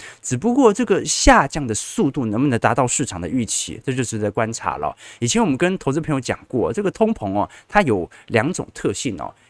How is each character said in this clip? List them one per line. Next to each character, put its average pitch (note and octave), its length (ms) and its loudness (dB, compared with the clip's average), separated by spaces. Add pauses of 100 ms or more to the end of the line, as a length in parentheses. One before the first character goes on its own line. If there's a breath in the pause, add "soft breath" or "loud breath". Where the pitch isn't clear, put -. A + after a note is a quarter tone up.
(200 loud breath)
只 - 160 -4
不 A3+ 180 0
过 B3 180 6
这 B3 120 0
个 F3+ 200 2
下 G3 420 4
降 C#3+ 200 -6
的 A2 80 -2
速 - 340 -2
度 C3+ 180 -2
能 G#2+ 140 0
不 C#3+ 60 4
能 A#2+ 120 2
达 A2+ 140 4
到 B2+ 140 2
市 C3 180 -2
场 F#2+ 160 -6
的 F2 80 -6
预 A#2+ 160 0
期， - 400 -6
这 C3+ 80 -2
就 B2+ 120 -2
值 A2+ 120 -6
得 G#2 140 0
观 A2+ 220 -2
察 E2 240 -4
了。 D2 200 -6 (220 loud breath)
以 A#2+ 80 0
前 A3 160 2
我 G#3+ 60 4
们 C3 80 2
跟 F3+ 200 0
投 - 140 -2
资 C#3+ 100 -2
朋 D3+ 140 -2
友 C3+ 60 0
讲 - 260 -4
过， G2+ 260 -2
这 G3+ 80 -4
个 G3 80 -2
通 E3+ 240 0
膨 G2+ 200 -4
哦， G2 180 0 (180 loud breath)
它 G#3 140 2
有 G#2 260 0 (200 soft breath)
两 A#2 240 2
种 - 200 -6
特 - 200 -2
性 F#2+ 280 -6
哦， G#1 140 -10 (160)